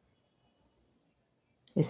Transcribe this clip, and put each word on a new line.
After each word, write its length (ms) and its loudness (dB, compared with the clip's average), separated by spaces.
ఈ 140 4